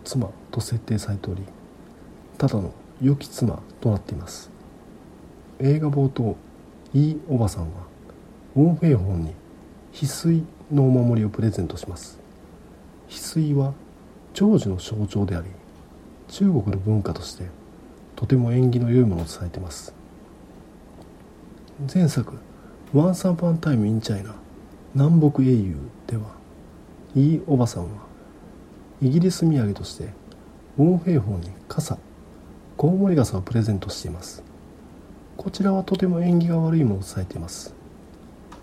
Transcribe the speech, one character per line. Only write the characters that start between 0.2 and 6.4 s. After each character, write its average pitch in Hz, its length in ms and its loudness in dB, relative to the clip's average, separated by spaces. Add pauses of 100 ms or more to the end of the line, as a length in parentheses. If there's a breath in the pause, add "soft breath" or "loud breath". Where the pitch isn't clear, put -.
と 120 100 -6
設 117 180 -4
定 110 200 -2
さ 101 140 -6
れ 101 40 -4
て 95 140 -8
お 90 40 -4
り、 95 80 -8 (960)
た 139 100 2
だ - 60 -4
の 92 180 -4 (280)
良 139 140 4
き - 140 -10
妻 - 320 -4 (200)
と 117 100 0
な 98 80 0
っ - 20 -8
て - 140 -10
い - 20 -8
ま 87 100 -10
す。 - 240 -18 (1080)
映 139 180 4
画 156 100 0
冒 139 200 2
頭、 117 260 -2 (580)